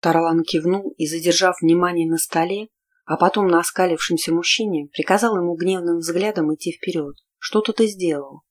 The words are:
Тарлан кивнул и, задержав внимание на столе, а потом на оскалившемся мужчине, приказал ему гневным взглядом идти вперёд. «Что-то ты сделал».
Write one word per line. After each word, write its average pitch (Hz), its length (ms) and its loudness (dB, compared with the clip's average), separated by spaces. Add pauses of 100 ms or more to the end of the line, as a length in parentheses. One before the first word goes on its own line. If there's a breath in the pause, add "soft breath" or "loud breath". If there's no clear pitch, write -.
Тарлан 165 420 2
кивнул 180 540 -2
и, 160 100 -4
задержав 170 540 0
внимание 170 480 2
на 165 100 0
столе, 190 500 -2 (360)
а 156 120 -4
потом 190 320 2
на 170 120 4
оскалившемся 170 720 0
мужчине, 170 600 0
приказал 202 440 2
ему 175 180 0
гневным 175 440 0
взглядом 170 560 -2
идти 165 180 -6
вперёд. 156 440 -6 (220)
«Что-то 214 360 -2
ты 226 120 2
сделал». 151 540 -4 (100)